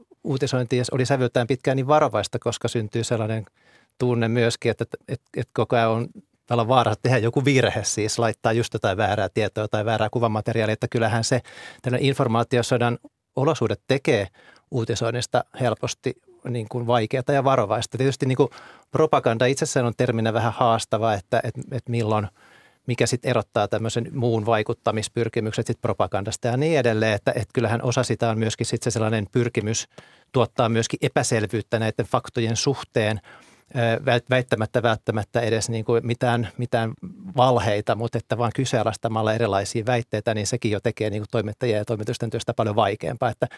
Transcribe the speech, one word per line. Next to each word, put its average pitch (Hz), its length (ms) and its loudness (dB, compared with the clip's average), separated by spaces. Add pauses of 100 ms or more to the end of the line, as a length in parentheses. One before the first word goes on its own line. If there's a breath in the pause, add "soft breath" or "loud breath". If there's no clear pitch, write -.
(240)
uutisointi 131 580 0 (100)
oli 127 140 0
sävyltään 127 420 0
pitkään 131 300 0
niin 131 100 -2
varovaista, 131 520 2
koska - 280 -4
syntyy 113 360 -2
sellainen 110 420 -2 (520 soft breath)
tunne 120 300 2
myöskin, 117 440 2
että, - 140 -2 (220)
että, - 300 -10
että 123 160 -4
koko 123 220 0
ajan 113 160 4
on 117 160 -2 (380)
tällä 120 220 0
vaara 113 280 4
tehdä 131 220 2
joku 120 280 2
virhe, 123 380 4
siis - 360 -2
laittaa 113 320 2
just 113 220 0
jotain 104 240 0
väärää 101 320 0
tietoa 107 380 -2
tai 107 180 0
väärää 110 240 0
kuvamateriaalia, 110 640 0
että 123 140 -4
kyllähän 113 360 0
se 123 180 0 (400 loud breath)
tällainen 127 260 0
informaatiosodan 120 920 2 (380)
olosuhde 127 400 0 (120)
tekee 127 400 2 (440 soft breath)
uutisoinnista 117 720 -2 (160)
helposti 123 540 -2 (360)
niin 117 200 -6
kuin 120 180 -6
vaikeata 120 460 0
ja 139 100 2
varovaista. 117 540 0
Tietysti 131 280 0
niin 131 100 0
kuin 131 140 2 (420 loud breath)
propaganda 135 540 2
itsessään 135 400 0
on 117 120 0
terminä 113 360 2
vähän 113 200 0
haastava, 113 600 2
että, 104 300 -2
että, 123 180 -8 (100)
että 123 200 -8
milloin, 107 360 0 (600 soft breath)
mikä 120 180 0
sit 120 200 -2
erottaa 110 420 0
tämmöisen 113 440 -2
muun 117 340 0
vaikuttamispyrkimykset 110 1200 -2
sit - 140 -4
propagandasta 101 640 -2
ja 120 100 0
niin 156 220 2
edelleen, 110 340 2
että, - 180 0
että 110 220 -4
kyllähän 113 280 0
osa 127 220 0
sitä 117 260 0
on 110 100 0
myöskin 113 260 -2
sit - 180 -4
se 120 80 -2
sellainen 110 400 0
pyrkimys 113 560 -2 (440 loud breath)
tuottaa 120 380 2
myöskin 113 320 0
epäselvyyttä 110 800 0
näiden 110 260 -2
faktojen 113 500 -2
suhteen, 110 640 -2 (540 loud breath)
ö, 117 300 0
väit-, 123 240 0
väittämättä 120 540 0
välttämättä 110 580 -2
edes 110 280 -2
niinku 113 240 -2 (100)
mitään, 120 540 0
mitään 113 360 -2 (440)
valheita, 117 580 2
mut 113 200 -4
että 113 220 -4
vaan 117 180 0
kyseenalaistamalla 110 800 0
erilaisia 104 520 0
väitteitä, 117 480 -2
niin 107 140 -2
sekin 117 240 -2
jo 101 80 0
tekee 110 300 -2
niinku 104 220 -6
toimittajien 107 460 -2
ja 104 80 -2
toimitusten 113 440 -4
työstä - 240 -4
paljon 107 220 0
vaikeampaa. 113 540 0
Että - 180 -4 (100)